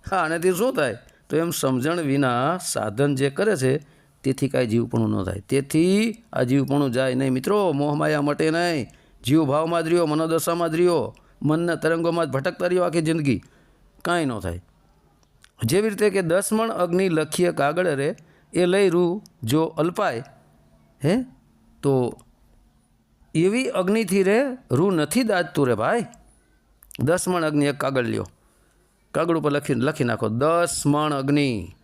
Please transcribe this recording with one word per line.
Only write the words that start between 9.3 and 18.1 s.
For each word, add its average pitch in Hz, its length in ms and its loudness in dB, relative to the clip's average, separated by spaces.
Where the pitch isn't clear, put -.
ભાવમાં 165 340 0
જ - 60 -4
રહ્યો, 175 220 2
મનોદશામાં 165 600 0
જ - 80 -4
રહ્યો, 175 200 4
મનના 165 340 0
તરંગોમાં 165 440 0
જ 135 80 -8
ભટકતા 165 360 -2
રહ્યો 180 160 2
આખી 165 220 0
જિંદગી, 147 320 0
કાંઈ 170 240 0
ન 120 60 -4
થાય. 87 160 -6
જેવી 202 280 0
રીતે 208 220 0
કે 190 160 2
દસ 190 220 2
મણ 226 180 0
અગ્નિ 180 200 0
લખીએ 160 340 0
કાગળ 165 280 0
રે, 147 80 0